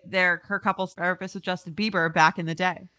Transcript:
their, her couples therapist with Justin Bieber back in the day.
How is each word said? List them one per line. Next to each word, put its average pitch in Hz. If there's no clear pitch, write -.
their, 180
her 202
couples 190
therapist 180
with 190
Justin 180
Bieber 185
back 160
in 165
the 160
day. 180